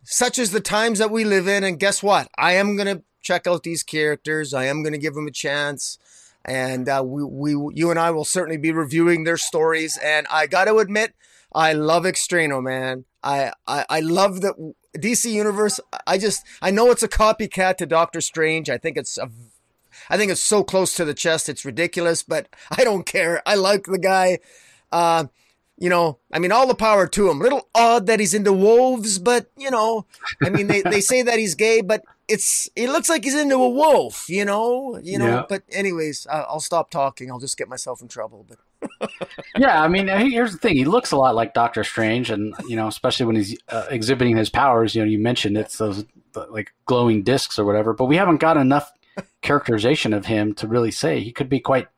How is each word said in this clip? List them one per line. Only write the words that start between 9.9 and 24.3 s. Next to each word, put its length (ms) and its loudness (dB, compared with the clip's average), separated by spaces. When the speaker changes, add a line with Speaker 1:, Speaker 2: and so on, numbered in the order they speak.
Speaker 1:
And 260 0
I 180 0
gotta 280 2
admit, 380 0
I 160 4
love 320 2
Extremo, 580 0
man. 440 -6
I, 300 -2
I, 240 -4
I 120 0
love 400 0
the 320 -4
D 160 -2
C 220 -2
Universe. 440 0
I 100 2
just, 260 -2
I 80 0
know 180 4
it's 140 4
a 40 0
copycat 720 0
to 80 -4
Doctor 360 0
Strange. 480 -2
I 80 -2
think 200 -6
it's 220 -8
a, 100 -8
I 80 0
think 140 0
it's 100 -2
so 220 2
close 320 0
to 100 -2
the 80 -4
chest, 360 -2
it's 160 -10
ridiculous, 580 -2
but 240 -4
I 120 2
don't 220 0
care. 400 -2
I 100 2
like 280 2
the 160 -4
guy. 400 2